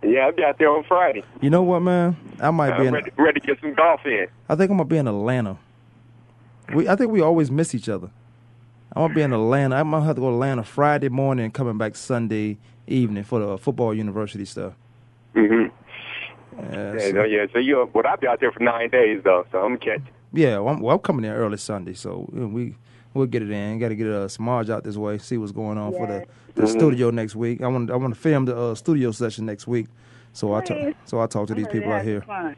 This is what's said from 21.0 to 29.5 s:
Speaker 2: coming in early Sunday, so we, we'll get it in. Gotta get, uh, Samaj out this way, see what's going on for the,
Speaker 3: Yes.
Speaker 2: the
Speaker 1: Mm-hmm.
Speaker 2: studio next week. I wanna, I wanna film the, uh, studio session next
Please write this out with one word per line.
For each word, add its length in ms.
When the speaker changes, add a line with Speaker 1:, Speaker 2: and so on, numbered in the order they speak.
Speaker 2:
coming 240
in 60
early 260
Sunday, 360
so 380
we, 440
we'll 140
get 140
it 100
in. 280
Gotta 160
get, 120
uh, 200
Samaj 420
out 140
this 140
way, 200
see 200
what's 140
going 260
on 160
for 140
the, 60
Speaker 3:
Yes. 120
Speaker 2:
the 80
Speaker 1:
Mm-hmm. 160
Speaker 2:
studio 320
next 240
week. 260
I 60
wanna, 260
I 20
wanna 200
film 300
the, 120
uh, 180
studio 360
session 340
next 220